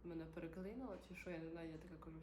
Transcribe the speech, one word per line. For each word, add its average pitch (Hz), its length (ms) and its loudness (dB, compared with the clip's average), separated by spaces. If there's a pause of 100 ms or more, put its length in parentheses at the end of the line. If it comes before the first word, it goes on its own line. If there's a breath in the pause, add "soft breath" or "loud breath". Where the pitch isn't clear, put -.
мене 165 220 2
переклинило, 185 720 0 (100)
чи 180 80 -4
що, - 140 0
я 170 100 4
не 165 100 0
знаю, 165 220 2
я 160 60 -2
така 165 180 -4 (100)
кажу: 160 180 -4